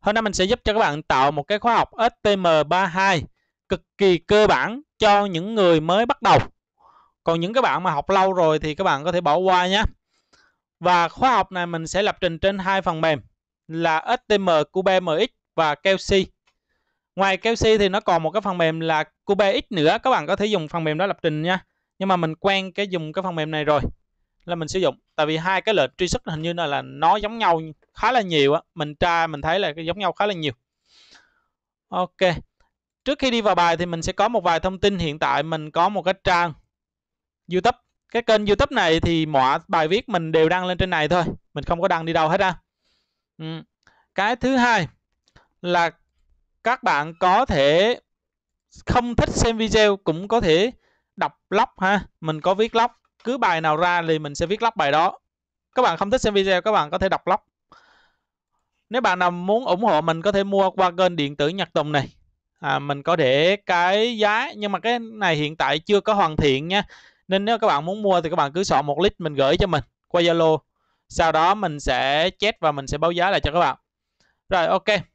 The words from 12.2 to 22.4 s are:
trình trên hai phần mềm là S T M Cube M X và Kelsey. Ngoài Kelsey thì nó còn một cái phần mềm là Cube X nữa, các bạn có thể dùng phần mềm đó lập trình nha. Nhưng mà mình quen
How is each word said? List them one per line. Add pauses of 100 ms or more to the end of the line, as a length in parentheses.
trình
trên
hai
phần
mềm (480)
là
S
T
M (240)
Cube
M (100)
X (240)
và
Kelsey. (920)
Ngoài
Kelsey
thì
nó
còn
một
cái
phần
mềm
là (200)
Cube
X
nữa,
các
bạn
có
thể
dùng
phần
mềm
đó
lập
trình
nha. (340)
Nhưng
mà
mình
quen